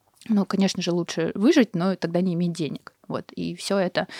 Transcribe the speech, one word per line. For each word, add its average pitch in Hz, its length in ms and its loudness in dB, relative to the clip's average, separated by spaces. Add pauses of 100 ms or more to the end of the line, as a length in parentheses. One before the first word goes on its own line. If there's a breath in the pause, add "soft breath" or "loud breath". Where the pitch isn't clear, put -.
(300)
Ну, 202 160 4
конечно 190 380 0
же, 175 80 0
лучше 170 440 -2
выжить, 240 400 4
но 180 200 0
тогда 170 260 -2
не 185 140 0
иметь 170 180 0
денег. 151 400 -6 (140)
Вот, - 260 -8
и 170 220 -6
все 196 220 -2
это 180 300 0 (120)